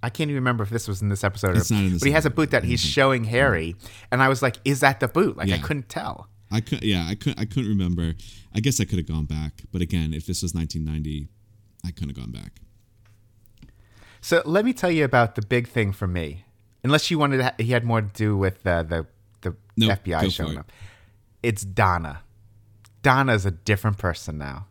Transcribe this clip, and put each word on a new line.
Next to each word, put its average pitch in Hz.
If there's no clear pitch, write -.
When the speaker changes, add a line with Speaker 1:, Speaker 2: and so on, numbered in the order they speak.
Speaker 1:
I 127
can't 151
even 139
remember 123
if 101
this 113
was 95
in 101
this 98
episode. 98
Or, -
Speaker 2:
It's -
not 104
in 92
this 85
Speaker 1:
but 139
he 139
has 156
a -
Speaker 2:
episode. 131
Speaker 1:
boot 151
that 123
he's 120
Speaker 2:
Mm-hmm. -
Speaker 1:
showing 135
Harry, 110
and 127
I 135
was 135
like, 127
"Is 135
that 139
the 135
boot?" 170
Like, 98
I 95
Speaker 2:
Yeah. 78
Speaker 1:
couldn't 143
tell. -
Speaker 2:
I 113
could, -
yeah, 92
I 98
could, 107
I 104
couldn't 110
remember. 87
I 104
guess 123
I 101
could 92
have 80
gone 78
back, 76
but 90
again, 80
if 76
this 92
was 90
nineteen 80
ninety, 76
I 87
couldn't 73
have 69
gone 60
back. 50
Speaker 1:
So 170
let 180
me 254
tell 185
you 160
about 120
the 110
big 123
thing 104
for 98
me. 87
Unless 147
you 165
wanted, 139
to 131
ha-, 127
he 113
had 120
more 113
to 101
do 107
with, 95
uh, 85
the, 80
the 90
Speaker 2:
Nope, 110
Speaker 1:
F 98
B 85
I 78
Speaker 2:
go 95
for 87
Speaker 1:
showing 78
Speaker 2:
it. 71
Speaker 1:
up. -
It's 113
Donna. 90
Donna 131
is 98
a 98
different 101
person 80
now. 71